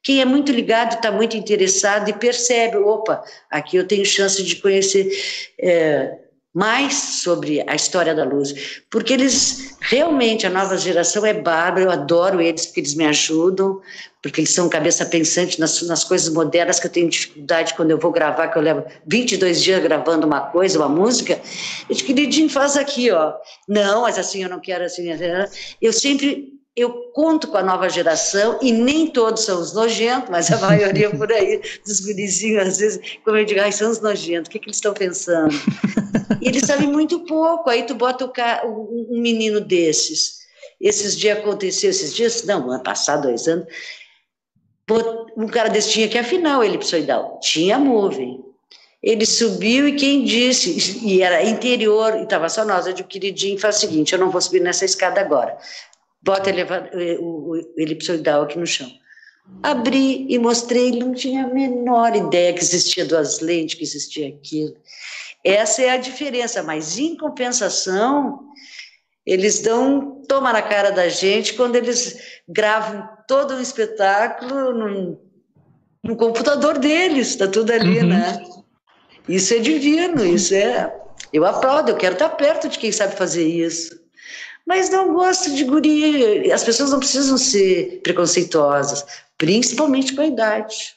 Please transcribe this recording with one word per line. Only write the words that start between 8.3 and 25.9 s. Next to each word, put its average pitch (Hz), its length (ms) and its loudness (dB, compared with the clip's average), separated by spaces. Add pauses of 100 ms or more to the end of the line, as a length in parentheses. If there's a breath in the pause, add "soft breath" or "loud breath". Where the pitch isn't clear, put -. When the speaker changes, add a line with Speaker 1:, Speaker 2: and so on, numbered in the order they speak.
Speaker 1:
porque 226 240 -2
eles, - 680 0
realmente, 254 680 2
a 180 40 0
nova 190 280 0
geração 175 480 0
é 214 80 2
bárbara, 170 500 2
eu 185 60 4
adoro 170 500 2
eles, 165 260 0
porque - 140 -6
eles 143 140 -4
me 160 100 0
ajudam, 185 760 2 (420 loud breath)
porque - 180 -4
eles 151 100 0
são 175 180 2
cabeça 165 360 2
pensante 170 540 0
nas, 160 240 0
nas 170 220 -2
coisas 165 280 0
modernas 165 460 2
que - 80 -4
eu - 40 -2
tenho 170 200 2
dificuldade 160 640 -4
quando 165 160 0
eu 156 80 4
vou 165 140 2
gravar, 160 360 0
que 165 80 -2
eu 156 60 2
levo 147 220 0 (200 loud breath)
vinte 233 280 0
e 190 40 0
dois 180 260 2
dias 185 200 2
gravando 160 420 2
uma 147 160 2
coisa, 175 380 2
uma 147 100 2
música, 180 500 2 (520 loud breath)
eu 226 60 0
digo: - 100 -6
"Queridinho, 285 420 2
faz 285 280 0
aqui, 262 340 0
ó." 156 240 2 (340 loud breath)
"Não, 208 340 2
mas 214 160 0
assim 190 260 -4
eu 180 40 -6
não 180 120 -10
quero, 180 240 -4
assim." 175 240 -6 (760 loud breath)
Eu 226 100 4